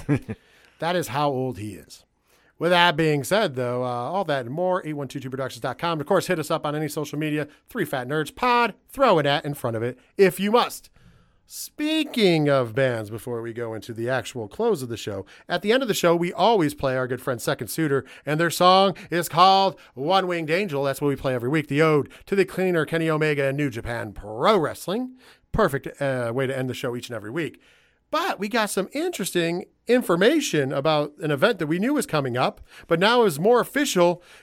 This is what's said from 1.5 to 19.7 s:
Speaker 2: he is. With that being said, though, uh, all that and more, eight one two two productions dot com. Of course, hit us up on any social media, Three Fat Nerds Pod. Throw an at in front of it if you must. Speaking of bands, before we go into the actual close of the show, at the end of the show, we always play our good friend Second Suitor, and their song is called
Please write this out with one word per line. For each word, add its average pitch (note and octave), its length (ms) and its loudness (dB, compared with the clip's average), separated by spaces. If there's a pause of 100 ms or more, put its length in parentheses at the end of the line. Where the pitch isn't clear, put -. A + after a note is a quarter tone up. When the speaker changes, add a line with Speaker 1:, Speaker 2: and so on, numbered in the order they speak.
Speaker 2:
he G#2 140 -10
is. - 320 -20 (560)
With E3 100 2
that F3 260 4
being D3+ 280 2
said, F3+ 320 0
though, B2 260 -2
uh, B2+ 60 -2
all C3 380 -4
that C#3 180 -2
and A#2+ 100 -8
more, F3+ 320 -2
eight D#3 60 -6
one C#3+ 160 -8
two C#3+ 100 -10
two B2+ 120 -10
productions B2+ 320 -8
dot B2+ 160 -6
com. E3 220 -2
Of C3+ 60 -6
course, F3+ 220 2
hit F3+ 100 0
us - 140 -4
up D#3 120 -2
on D3 120 -2
any D#3 100 -2
social D3 320 -6
media, D3+ 300 -2 (200)
Three - 180 -4
Fat B2 200 -6
Nerds D3+ 260 -4
Pod. A#3+ 420 2 (160)
Throw A#3 280 4
an D3 80 2
at C#3+ 180 0
in C#3+ 100 -4
front A#2 220 -6
of A2 60 -2
it B2 160 -4 (180)
if F#3+ 220 4
you G3+ 140 0
must. A3 380 0 (680)
Speaking C#4 880 0
of B2+ 260 2
bands, A#2+ 340 0
before A#2 320 -8
we A#2 120 -8
go A2+ 200 -8
into A2 220 -10
the A2+ 160 -4
actual A#2+ 360 -4
close G#3 360 -2
of B2+ 60 -8
the A#2 80 -6
show, G2 280 -8 (240)
at F3 140 -4
the G#3 100 0
end C4 80 4
of C4 80 -4
the F#3+ 60 0
show, E3+ 200 4
we F3 180 0
always F3+ 420 2
play C3 220 -2
our B2+ 120 0
good B2+ 140 -6
friend B2 180 -4
Second C3 280 -4
Suitor, C#3 360 0 (220)
and D#3 120 0
their E3+ 120 2
song F#3 460 4 (140)
is E3 180 -2
called F#3+ 500 6 (160)